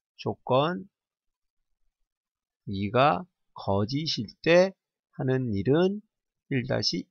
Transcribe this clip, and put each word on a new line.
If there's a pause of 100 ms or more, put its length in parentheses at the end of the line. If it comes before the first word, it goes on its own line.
(160)
조건 (1800)
이가 (280)
거짓일 (140)
때 (380)
하는
일은 (480)
일
다시